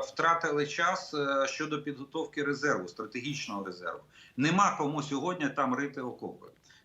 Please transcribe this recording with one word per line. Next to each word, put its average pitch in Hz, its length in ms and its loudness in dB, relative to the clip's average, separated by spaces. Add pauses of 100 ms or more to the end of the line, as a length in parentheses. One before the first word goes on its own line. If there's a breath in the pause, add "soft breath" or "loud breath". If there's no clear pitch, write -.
втратили 160 600 2
час, 170 460 0
е, 139 340 2
щодо 151 360 -2
підготовки 143 600 -4
резерву, 135 440 0
стратегічного 120 760 -6
резерву. 87 360 -8 (380 loud breath)
Нема 170 400 6
кому 147 260 0
сьогодні 147 460 0
там 127 260 2
рити 139 260 -4
окопи. - 460 -10 (380 soft breath)